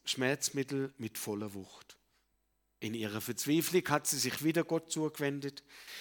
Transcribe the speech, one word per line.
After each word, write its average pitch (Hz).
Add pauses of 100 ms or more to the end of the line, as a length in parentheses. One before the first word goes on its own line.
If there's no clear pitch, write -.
Schmerzmittel 135
mit 110
voller 104
Wucht. - (840)
In 110
ihrer 110
Verzweiflung 156
hat 147
sie 143
sich 120
wieder 160
Gott 160
zugewendet. 143 (380)